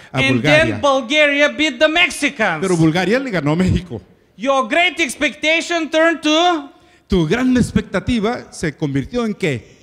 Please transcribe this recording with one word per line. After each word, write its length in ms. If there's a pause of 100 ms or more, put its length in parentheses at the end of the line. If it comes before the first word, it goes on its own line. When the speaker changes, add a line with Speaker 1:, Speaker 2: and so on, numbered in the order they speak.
(120)
Speaker 1:
a 60
Speaker 2:
And 160
Speaker 1:
Bulgaria. 300 (100)
Speaker 2:
then 60
Bulgaria 680
beat 320
the 80
Mexicans. 720
Speaker 1:
Pero 160
Bulgaria 420
le 120
ganó 220
a 40
México. 440 (360)
Speaker 2:
Your 320
great 320
expectation 920
turned 300
to 500 (380)
Speaker 1:
Tu 180
gran 300
expectativa 960
se 240
convirtió 480
en 80
¿qué? 500